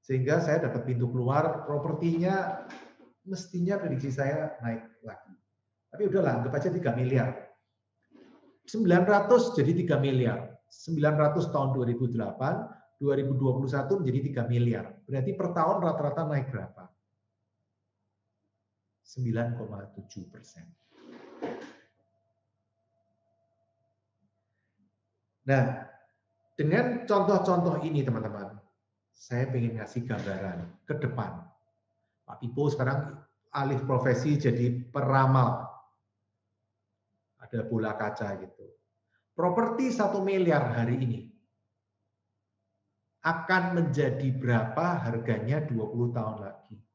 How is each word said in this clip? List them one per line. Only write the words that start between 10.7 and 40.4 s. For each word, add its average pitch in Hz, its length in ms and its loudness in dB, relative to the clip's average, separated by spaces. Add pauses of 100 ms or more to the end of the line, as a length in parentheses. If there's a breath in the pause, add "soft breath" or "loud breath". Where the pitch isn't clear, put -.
ratus 151 320 2
tahun 135 240 0
dua 123 160 0
ribu 120 160 0
delapan, 117 640 -2 (320 loud breath)
dua 139 160 2
ribu 135 160 0
dua 131 240 2
puluh 135 160 -2
satu 143 320 0
menjadi 127 240 0
tiga 120 160 -2
miliar. 120 480 0 (160)
Berarti 135 240 -2
per 175 240 -2
tahun 170 240 2
rata-rata 151 480 -2
naik 135 240 -2
berapa? 92 320 -10 (2250)
Sembilan 120 480 -2
koma 101 320 -10
tujuh 98 400 -16
persen. - 400 -20 (4000)
Nah, 131 160 6 (880)
dengan 233 560 0
contoh-contoh 175 720 2
ini, 147 240 0
teman-teman, 110 480 -4 (640)
saya 123 320 -4
pengen 117 320 -2
ngasih 117 240 -8
gambaran 95 800 -6
ke - 160 -6
depan. 95 400 -6 (880)
Pak - 160 -16
Pipo 139 240 -2
sekarang - 480 -2 (400)
alih 139 320 0
profesi 131 480 2
jadi 120 400 2 (160)
peramal. 131 720 4 (1800)
Ada 110 240 -6
bola 110 320 -2
kaca 104 480 -4
gitu. - 320 -20 (560)
Properti 226 560 2
satu 196 320 2
miliar 170 560 4